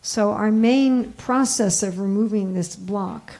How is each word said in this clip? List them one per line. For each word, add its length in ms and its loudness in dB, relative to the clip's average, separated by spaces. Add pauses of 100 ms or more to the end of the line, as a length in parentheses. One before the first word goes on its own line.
So 300 0
our 200 0
main 600 4
process 720 0
of 160 -6
removing 540 0
this 220 -4
block 640 -8